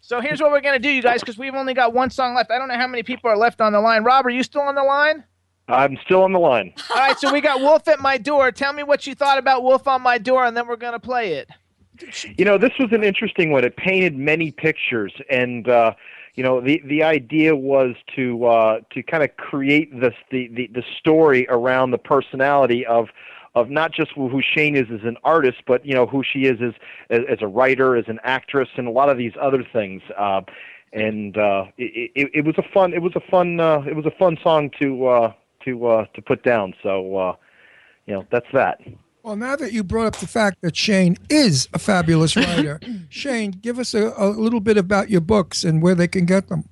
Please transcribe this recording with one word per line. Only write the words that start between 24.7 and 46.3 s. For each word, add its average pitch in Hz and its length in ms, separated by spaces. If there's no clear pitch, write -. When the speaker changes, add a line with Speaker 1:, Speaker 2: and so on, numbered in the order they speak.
Speaker 2:
is 127 140
as 110 140
an 117 200
artist, 147 440
but, 127 180
you 139 80
know, 123 140
who 135 160
she 135 220
is 127 140
as, 120 140
as, 117 180
as 120 120
a 107 60
writer, 127 480
as 113 120
an 110 160
actress, 131 440
and 123 100
a 117 40
lot 135 180
of 131 100
these 117 200
other 135 240
things. 98 380
Uh, 98 240
and, 107 460
uh, 98 280
it, 117 380
it, 139 180
it 151 120
was 156 120
a 185 60
fun, 185 200
it 175 100
was 180 120
a 175 40
fun, 175 400
uh, 156 280
it 156 80
was 156 120
a 151 100
fun 175 240
song 151 300
to, 131 240
uh, 120 280
to, 120 200
uh, 113 200
to 107 80
put - 200
down. 107 380
So, 95 340
uh, 92 200
you 104 80
know, 95 160
that's 120 220
that. 113 280
Speaker 3:
Well, 214 140
now 247 200
that 269 160
you 220 120
brought 220 240
up 202 80
the 180 120
fact 208 340
that 165 140
Shane 185 400
is 240 460
a 165 40
fabulous 165 560
writer, 156 440
<clears throat> 165 140
Shane, 226 420
give 233 260
us 247 160
a, 220 240
a 202 120
little 220 320
bit 214 160
about 196 340
your 175 100
books 190 420
and 160 160
where 175 140
they 175 140
can 180 180
get 185 220